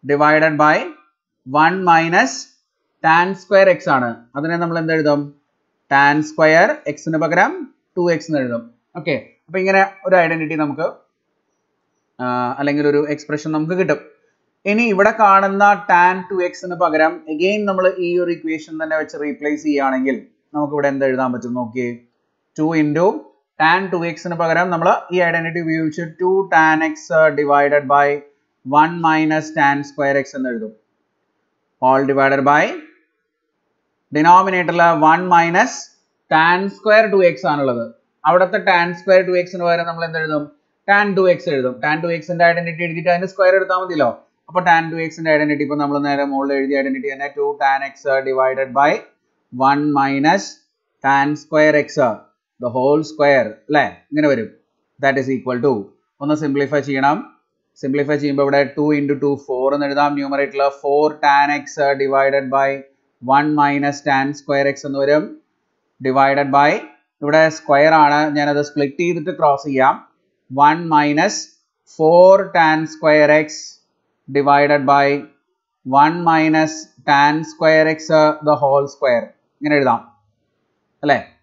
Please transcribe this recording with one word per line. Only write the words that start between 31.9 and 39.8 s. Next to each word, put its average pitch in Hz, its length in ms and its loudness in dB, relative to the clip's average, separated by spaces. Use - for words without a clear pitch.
divided 139 280 2
by 147 240 2
denominator-ിൽ 175 680 4
one 156 300 2
minus 175 440 2
tan 175 340 2
square 214 420 2
ടു 190 140 2
എക്സ് 170 220 0
ആണുള്ളത്. 131 480 -4
അവിടുത്തെ 180 340 2
tan 180 340 0
square 185 340 2
ടു 180 120 -2
എക്സിന് 175 260 -6
പകരം 170 220 0